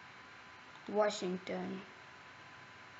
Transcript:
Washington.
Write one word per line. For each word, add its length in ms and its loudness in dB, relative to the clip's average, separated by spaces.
Washington. 960 4